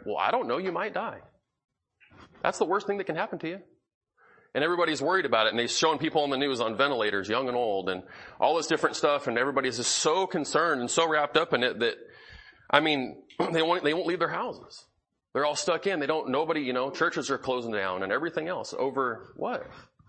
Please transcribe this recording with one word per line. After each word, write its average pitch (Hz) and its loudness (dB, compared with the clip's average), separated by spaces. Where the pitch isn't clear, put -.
Well, 202 -4
I - 4
don't 247 0
know. 120 0
You 185 -4
might 175 -6
die. 196 -6
That's - 0
the 208 0
worst 196 0
thing 202 -2
that 190 -6
can 156 -6
happen 185 -6
to 160 -6
you. 185 -8
And 135 2
everybody's 165 0
worried 175 2
about 113 4
it. - 4
And 110 0
they're 117 0
showing 156 2
people 151 0
on 143 0
the 135 0
news 135 0
on 113 -2
ventilators, 104 0
young 123 0
and 123 -2
old, 98 0
and 95 -4
all 147 4
this 160 -2
different 160 0
stuff. 143 2
And 117 0
everybody's 131 0
just 120 0
so 180 2
concerned 156 0
and 120 -2
so 165 4
wrapped 151 2
up 143 4
in 123 2
it 113 0
that, 117 2
I 143 8
mean, 143 0
<clears throat> 170 -2
they 165 2
won't, 170 2
they 151 4
won't 180 -2
leave 175 0
their 160 2
houses. 175 -8
They're 139 2
all 147 2
stuck 165 0
in. 190 0
They 143 0
don't, 151 0
nobody, 156 0
you 127 -2
know, 127 0
churches 160 0
are 127 0
closing 123 -2
down 95 -2
and 98 -2
everything 156 -2
else. 170 -6
Over 127 -2
what? - -6